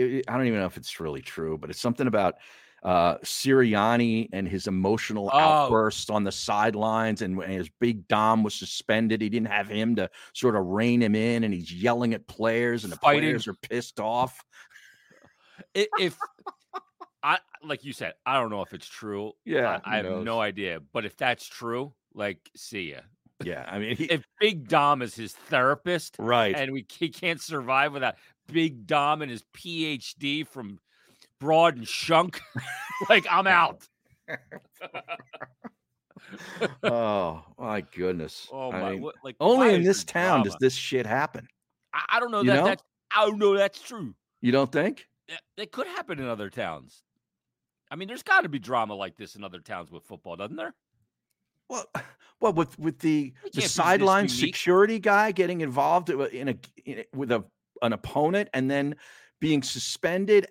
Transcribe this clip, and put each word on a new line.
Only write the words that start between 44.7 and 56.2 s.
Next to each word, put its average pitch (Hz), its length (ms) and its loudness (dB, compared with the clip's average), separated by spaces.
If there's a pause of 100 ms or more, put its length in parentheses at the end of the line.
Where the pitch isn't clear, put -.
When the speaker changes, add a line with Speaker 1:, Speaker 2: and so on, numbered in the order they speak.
Speaker 1:
think? 170 360 -2 (200)
Speaker 2:
Yeah, 165 100 -14 (200)
it 214 140 -12
could 277 160 -6
happen 285 320 -10
in 131 80 -6
other 104 220 -6
towns. 82 540 -10 (840)
I 139 60 -14
mean, 190 120 -12
there's 240 160 -14
gotta 381 260 2
be 143 100 -4
drama 110 360 -2
like 98 220 -8
this 101 180 -16
in 101 80 -16
other 90 160 -12
towns 85 320 -12
with 85 120 -18
football, 90 320 -16
doesn't 104 200 -10
there? - 180 -10 (960)
Speaker 1:
Well, 240 160 -8 (280)
<sighs> - 260 -20
well, 214 140 2
with, 160 260 0
with 156 200 -4
the, 151 280 0
Speaker 2:
It 127 60 -18
Speaker 1:
the - 80 -20
Speaker 2:
can't 403 140 -14
be - 60 0
this 139 100 0
Speaker 1:
sideline 190 540 4
Speaker 2:
unique. 123 140 -2 (160)
Speaker 1:
security 202 440 4
guy 208 320 4
getting 175 300 0
involved 151 480 2
in 139 120 0